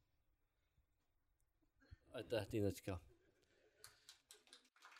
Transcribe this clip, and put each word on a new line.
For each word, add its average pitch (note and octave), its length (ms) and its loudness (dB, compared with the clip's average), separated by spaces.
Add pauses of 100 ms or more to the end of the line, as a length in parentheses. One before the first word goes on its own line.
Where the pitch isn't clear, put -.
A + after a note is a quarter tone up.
(2250)
Aitäh, A2 320 2
Tiinetška. G2+ 480 2 (2000)